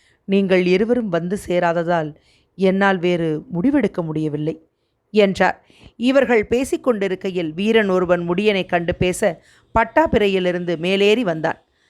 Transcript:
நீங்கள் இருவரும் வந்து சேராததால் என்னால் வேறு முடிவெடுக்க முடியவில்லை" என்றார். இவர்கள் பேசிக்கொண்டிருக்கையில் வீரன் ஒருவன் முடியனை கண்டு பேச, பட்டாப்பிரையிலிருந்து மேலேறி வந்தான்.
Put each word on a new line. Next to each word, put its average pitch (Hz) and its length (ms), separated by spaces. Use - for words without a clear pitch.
நீங்கள் 190 420
இருவரும் 220 420
வந்து 175 380
சேராததால் 170 680
என்னால் 190 420
வேறு 165 540
முடிவெடுக்க 208 500
முடியவில்லை" 156 640
என்றார். 196 540
இவர்கள் 240 540
பேசிக்கொண்டிருக்கையில் 196 1040
வீரன் 214 340
ஒருவன் 175 420
முடியனை 190 360
கண்டு 175 280
பேச, 180 480
பட்டாப்பிரையிலிருந்து 190 1000
மேலேறி 196 460
வந்தான். 160 380